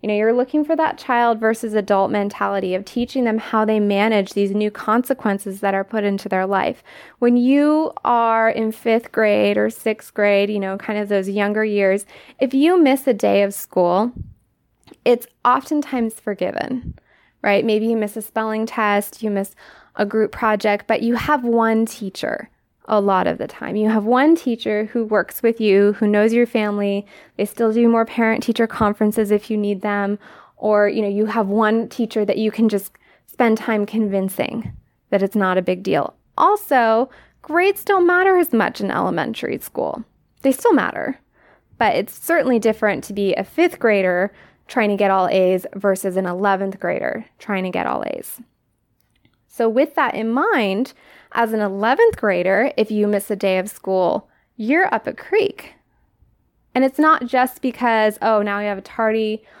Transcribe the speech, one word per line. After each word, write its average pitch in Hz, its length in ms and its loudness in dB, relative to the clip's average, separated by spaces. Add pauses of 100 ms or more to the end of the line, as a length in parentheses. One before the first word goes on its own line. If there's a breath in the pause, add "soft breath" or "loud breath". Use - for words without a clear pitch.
You 214 80 -6
know, 208 80 0
you're 214 160 2
looking 269 320 0
for 311 100 0
that 311 240 -2
child 240 400 0
versus 220 360 -2
adult 202 360 2
mentality 202 640 -2
of 196 100 -4
teaching 247 380 -4
them 220 160 0
how 214 260 -2
they 214 140 0
manage 202 540 2
these 202 180 0
new 208 180 0
consequences 208 920 -2
that 196 140 0
are 196 100 -2
put 214 180 -4
into 202 260 -2
their 190 160 0
life. 190 380 -2 (380 loud breath)
When 240 160 4
you 294 560 2 (120)
are 226 460 2
in 220 220 -2
fifth 226 400 -2
grade 208 440 2
or 214 140 0
sixth - 420 -6
grade, 202 380 2
you 208 80 -2
know, 190 180 -4
kind 208 220 -6
of 202 100 -4
those 196 200 0
younger 208 360 0
years, 202 400 0 (360 loud breath)
if 247 120 0
you 320 300 4
miss 269 240 4
a 254 80 4
day 202 300 2
of 196 100 -4
school, 185 560 0 (960)
it's 240 240 2 (160)
oftentimes 262 680 0
forgiven, - 840 -6 (420 soft breath)
right? 202 240 2
Maybe 220 220 0
you 226 100 0
miss 208 200 -4
a 220 60 -10
spelling 220 440 -4
test, 208 560 -2
you 214 80 -2
miss 202 240 -4 (400 loud breath)
a 208 100 -2
group 214 280 -2
project, 208 560 -2
but 220 140 0
you 233 120 0
have 254 300 -2
one 226 420 2
teacher - 600 -8 (380)
a 214 140 0
lot 196 280 0
of - 100 -4
the - 80 -6
time. - 300 -10
You 214 120 0
have 220 160 2
one 262 300 4
teacher 226 520 -2
who 226 180 -4
works 214 360 -2
with 226 200 0
you, 202 340 4
who 208 140 0
knows 208 240 4
your 240 140 4
family. 202 600 -2 (300 loud breath)
They - 80 -2
still 220 280 -2
do 233 160 4
more 233 160 4
parent-teacher 226 640 0
conferences 214 640 0
if 208 180 0
you 220 80 -2
need 202 260 -2
them. 202 360 -2 (380 loud breath)
Or, 208 320 2
you - 120 -2
know, 208 80 -2
you 208 180 0
have 214 200 -2
one 214 420 0
teacher 220 360 -2
that 202 140 -2
you 220 120 0
can 220 180 2
just 208 220 -2 (360 soft breath)
spend 226 300 2
time 214 300 -2
convincing 202 840 -4 (380)
that 196 120 0
it's 196 140 -2
not 185 220 2
a 185 40 -2
big 185 220 -4
deal. 160 300 -2 (220)
Also, 262 720 2 (320 soft breath)
grades 370 440 0
don't 381 220 4
matter 370 300 4
as 349 160 2
much 214 280 0
in 202 100 -4
elementary 175 680 -4
school. - 460 -6 (380)
They 269 80 2
still 440 220 2
matter, - 480 -2 (580 soft breath)
but 175 160 2
it's - 240 -4
certainly 262 400 0
different 214 460 0
to - 80 -14
be 196 220 -2
a 196 100 -4
fifth 349 340 0
grader 190 540 0 (340 soft breath)
trying 220 220 0
to 202 80 0
get 196 160 2
all 190 160 2
A's 185 380 2 (100)
versus 190 400 -2
an 190 100 -2
eleventh 190 540 -2
grader 180 460 -4 (120)
trying 190 240 -6
to 185 80 -4
get - 160 -4
all - 220 -4
A's. - 320 -10 (1080)
So 226 220 -2
with 262 280 2
that 277 180 0
in 226 160 -4
mind, 254 640 0 (380 soft breath)
as 233 200 0
an 220 80 -2
eleventh 226 560 2
grader, 190 600 0
if 214 140 0
you 208 160 0
miss 208 240 -2
a 208 60 -2
day 190 220 0
of 190 100 -4
school, 185 600 -2 (280)
you're 285 380 0
up 220 120 -4
a - 60 -6
creek. - 600 -4 (1000)
And 254 100 2
it's 262 140 -2
not 302 280 4
just 254 340 -2
because, 226 600 0
"Oh, 214 180 2
now 202 180 -4
we 208 60 -6
have 202 140 -4
a 196 40 -14
tardy 220 600 -2 (180 loud breath)